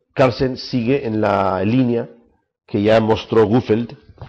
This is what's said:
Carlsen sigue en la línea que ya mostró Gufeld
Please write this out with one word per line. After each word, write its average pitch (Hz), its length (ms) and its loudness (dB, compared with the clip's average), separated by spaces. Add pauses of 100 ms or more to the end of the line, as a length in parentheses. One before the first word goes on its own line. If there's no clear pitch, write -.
(140)
Carlsen 131 440 0
sigue 127 480 -2
en 110 160 -2
la 98 420 0
línea 120 460 0 (560)
que 104 160 -4
ya 110 180 4
mostró 110 460 0
Gufeld 117 520 -2 (320)